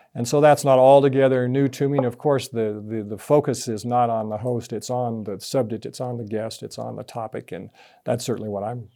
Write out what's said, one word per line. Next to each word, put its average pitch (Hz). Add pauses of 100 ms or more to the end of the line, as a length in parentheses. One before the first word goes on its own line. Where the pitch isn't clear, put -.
(140)
And 120
so 147
that's 147
not 135
altogether 135
new 135
to 135
me. 143
And 131
of 120
course, 139
the, 107
the, 107
the 104
focus 139
is 110
not 120
on 110
the 107
host, 120
it's 107
on 120
the 98
subject, 113
it's 117
on 123
the 117
guest, 107
it's 110
on 117
the 107
topic, -
and 92 (340)
that's 120
certainly 107
what 101
I'm 120